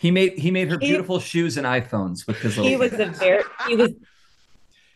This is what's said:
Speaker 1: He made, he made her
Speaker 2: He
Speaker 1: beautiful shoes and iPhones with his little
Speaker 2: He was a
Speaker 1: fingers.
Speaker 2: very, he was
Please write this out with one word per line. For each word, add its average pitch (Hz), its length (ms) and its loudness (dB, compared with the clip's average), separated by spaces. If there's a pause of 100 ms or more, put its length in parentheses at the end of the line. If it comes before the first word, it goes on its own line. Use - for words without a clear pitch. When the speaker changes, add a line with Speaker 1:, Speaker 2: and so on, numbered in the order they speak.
Speaker 1:
He 175 100 2
made, 185 280 4
he 160 120 0
made 185 200 0
her 170 80 -2
Speaker 2:
He 285 100 -2
Speaker 1:
beautiful 180 320 0
shoes 170 380 -2
and 135 80 -2
iPhones 110 600 -4
with 107 120 -6
his 110 180 -4
little 262 140 2
Speaker 2:
He 269 60 2
was 247 180 0
a - 20 -8
Speaker 1:
fingers. 185 220 -4
Speaker 2:
very, 185 240 4 (260)
he 233 80 0
was 226 140 4 (1040)